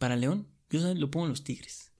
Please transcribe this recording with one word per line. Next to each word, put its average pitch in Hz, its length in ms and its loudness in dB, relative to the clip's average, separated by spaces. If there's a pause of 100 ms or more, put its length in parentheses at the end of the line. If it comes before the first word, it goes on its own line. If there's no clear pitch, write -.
¿Para 123 160 2
León? 143 320 2 (220)
Yo 170 240 2
lo 151 180 0
pongo 165 140 0
en 156 60 2
los 139 120 -6
Tigres. - 560 -10